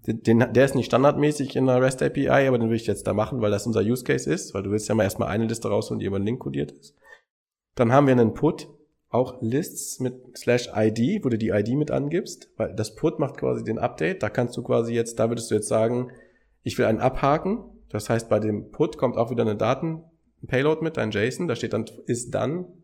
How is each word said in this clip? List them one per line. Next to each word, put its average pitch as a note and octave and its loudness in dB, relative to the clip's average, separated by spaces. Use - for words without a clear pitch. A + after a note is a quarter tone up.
Den, A2+ -4
den, A2+ 4
der B2 8
ist C#3 0
nicht B2+ 0
standardmäßig C#3+ 2
in C3 2
der B2+ 4
rest C3 0
A C#3+ 2
P C#3+ -2
I, C3 0
aber B2+ 2
den A2+ 2
will A#2 2
ich A2+ -4
jetzt G2+ -2
da G#2 0
machen, G#2+ -2
weil G#2 2
das G2+ -2
unser A2+ 2
Use A#2 0
Case B2 -2
ist, - -4
weil G2 -4
du G2+ -4
willst G#2+ -2
ja A2 0
mal A2 4
erstmal - -2
eine A2 -2
Liste A2+ -4
rausholen, G#2+ -2
die G2 -4
über G2 -2
den G2 -2
Link B2 -2
codiert C#3 -6
ist. - -20
Dann A#2+ 2
haben C#3+ 6
wir C3 6
einen A#2 4
Put, - -2
auch B2 -2
Lists - -4
mit - -6
slash B2 0
I A2 4
D, C#3 0
wo C3+ 2
du A#2 2
die G#2+ -2
I G#2 2
D A#2 0
mit D3+ 0
angibst, D3 -4
weil G2+ -4
das A2 -6
Put D#3 -2
macht C3+ -2
quasi B2 -2
den A2+ -4
Update. D3+ -2
Da G#2+ -2
kannst A#2+ -2
du B2 -8
quasi A#2 0
jetzt, A#2 -2
da A#2 2
würdest A#2 -4
du A2 2
jetzt G#2+ 0
sagen, A#2+ 0
ich - -6
will A#2+ 2
einen A2 2
abhaken. D3+ 0
Das G#2 -6
heißt, A#2 0
bei G#2+ 4
dem G#2+ -2
Put - -2
kommt B2 0
auch A#2+ 0
wieder A#2 0
eine G#2+ 0
Daten-, D3 -2
ein - -14
Payload D#3 0
mit, D#3+ -4
ein A2 0
json. B2+ -2
Da A#2 -2
steht - -4
dann, A2+ -2
ist - -4
done D3+ -2